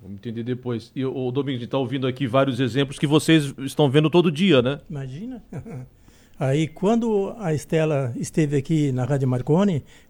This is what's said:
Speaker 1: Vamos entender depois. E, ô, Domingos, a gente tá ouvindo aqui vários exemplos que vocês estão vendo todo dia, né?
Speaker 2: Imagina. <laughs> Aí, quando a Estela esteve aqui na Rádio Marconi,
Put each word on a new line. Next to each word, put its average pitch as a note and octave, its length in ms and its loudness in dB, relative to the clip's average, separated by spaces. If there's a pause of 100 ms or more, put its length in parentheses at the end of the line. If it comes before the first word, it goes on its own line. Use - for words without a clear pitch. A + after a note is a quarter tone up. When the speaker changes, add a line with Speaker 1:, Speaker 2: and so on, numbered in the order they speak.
Speaker 1:
Vamos G2 160 -14
entender A#2 240 -8
depois. B2 520 -6
E, C3 120 -4
ô, C3 240 -4
Domingos, C3 300 -4
a A#2+ 40 -8
gente - 60 -12
tá C3+ 80 -2
ouvindo C3 280 -2
aqui B2+ 200 -2
vários C3 340 2
exemplos C3+ 380 -2
que D#3 80 0
vocês D3+ 540 4
estão C3+ 280 2
vendo D3+ 220 4
todo F3 200 4
dia, D3+ 300 4
né? C3+ 200 0 (100)
Speaker 2:
Imagina. D#3 600 -12
<laughs> C3+ 360 -14 (520)
Aí, C#3+ 280 0
quando G#3+ 720 0
a E3+ 160 -2
Estela D3 640 0
esteve D3+ 400 0
aqui D3 340 0
na B2+ 140 0
Rádio C3+ 240 0
Marconi, D3+ 560 2 (260)